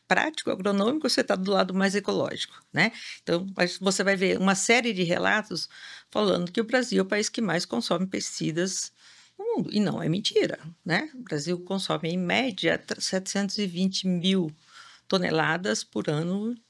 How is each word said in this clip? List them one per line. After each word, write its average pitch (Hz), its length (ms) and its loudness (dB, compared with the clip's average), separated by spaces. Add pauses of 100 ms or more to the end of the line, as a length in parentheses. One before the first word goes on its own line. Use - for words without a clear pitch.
prático, - 440 0
agronômico, 208 560 2
ou 240 40 0
você - 140 2
tá 202 100 0
do 190 180 -2
lado 190 200 2
mais 190 220 2
ecológico, 202 600 -2 (160)
né? 196 220 2 (300)
Então, 175 240 0 (100)
mas 180 220 0
você 190 260 2
vai 196 100 4
ver 185 220 2
uma 190 180 4
série 233 380 4
de 185 120 0
relatos 180 640 0 (440)
falando 180 420 2
que 233 80 0
o 226 40 2
Brasil 240 340 0
é 190 40 6
o 190 60 -4
país 208 220 0
que - 100 -6
mais 175 240 0
consome 190 420 -2
pesticidas 180 840 -4 (460)
no 440 180 -2
mundo. 220 160 -2
E 208 80 2
não 170 220 0
é 160 40 -2
mentira, 202 540 0 (240)
né? 233 300 0
O 254 80 -14
Brasil 165 380 -4
consome, 175 500 -2
em 180 80 -2
média, 185 580 0
t-, - 240 -8
setecentos 190 560 -2
e 208 100 -2
vinte 185 400 -2
mil 180 480 2 (540)
toneladas 175 760 0
por - 240 -4
ano 185 460 -2 (160)